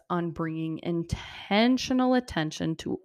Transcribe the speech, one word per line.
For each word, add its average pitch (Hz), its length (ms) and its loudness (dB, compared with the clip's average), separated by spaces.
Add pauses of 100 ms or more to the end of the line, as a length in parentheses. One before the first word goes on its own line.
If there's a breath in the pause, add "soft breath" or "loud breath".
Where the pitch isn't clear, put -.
on 170 220 -2
bringing 160 500 -4
intentional 247 1300 2
attention 160 640 -2
to - 280 -4